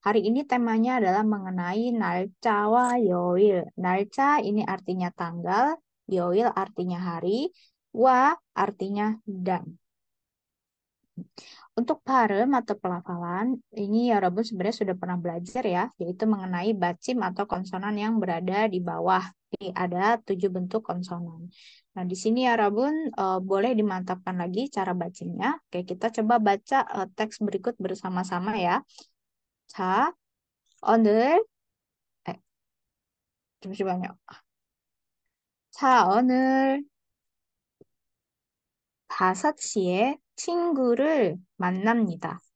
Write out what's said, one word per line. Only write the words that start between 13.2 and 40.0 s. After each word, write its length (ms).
ini 400
ya, 80
Robun 240
sebenarnya 400
sudah 160
pernah 160
belajar 480
ya, 180
yaitu 320
mengenai 480
bacim 480
atau 240
konsonan 480
yang 240
berada 480
di 80
bawah. 480
Ini 160
ada 480
tujuh 320
bentuk 320
konsonan. 640
Nah, 80
di 80
sini 320
ya, 160
Robun, 320
eh, 320
boleh 320
dimantapkan 640
lagi 320
cara 240
bacanya. 720
Oke, 240
kita 320
coba 160
baca, 480
eh, 220
teks 240
berikut 400
bersama-sama 760
ya. 280
자, 420
오늘, 600
eh, 80
잠시만요. 480
자, 360
오늘 760
다섯 520
시에 580